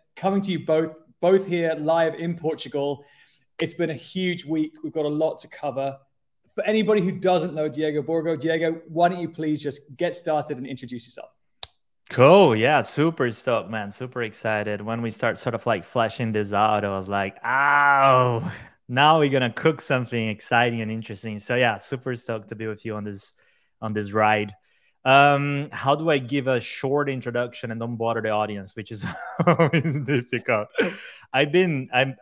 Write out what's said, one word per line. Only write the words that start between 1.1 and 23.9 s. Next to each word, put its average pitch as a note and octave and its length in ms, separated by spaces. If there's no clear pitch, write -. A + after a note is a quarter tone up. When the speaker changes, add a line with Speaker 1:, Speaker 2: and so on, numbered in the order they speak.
Speaker 1:
both F#3+ 260
here E3+ 320
live D#3+ 360
in E3+ 200
Portugal. C#3+ 680
It's D#3+ 160
been E3 160
a D3+ 40
huge F3+ 520
week. D#3 260
We've D3+ 100
got D3+ 120
a D3 40
lot D3+ 320
to - 80
cover. C3+ 500
For - 100
anybody G#3+ 380
who F#3+ 100
doesn't F3+ 400
know D3+ 160
Diego D3+ 320
Borgo, D#3+ 340
Diego, D#3+ 540
why F3 220
don't F3+ 100
you E3 80
please D#3 340
just C#3 360
get F3 180
started D3+ 400
and B2+ 100
introduce B2 380
yourself? - 240
Speaker 2:
Cool. C#3+ 480
Yeah, C3 240
super C#3+ 500
stoked, G#2+ 380
man. G#2 220
Super B2 320
excited. G#2+ 580
When A2+ 220
we A2+ 80
start G#2+ 280
sort A#2 160
of, A2 120
like, G#2 180
fleshing A2+ 480
this G#2 220
out, G#2 280
I G2+ 60
was G2 200
like, G2+ 360
"Oh, C3+ 1040
now D3 300
we're D3 100
gonna B2+ 240
cook D#3+ 300
something A#2+ 480
exciting A#2 500
and A2 100
interesting." G#2+ 480
So A#2+ 180
yeah, A#2 200
super B2+ 400
stoked A2 320
to A2+ 60
be A2 120
with G#2+ 200
you A2 80
on G#2 100
this, G2+ 280
on A2 100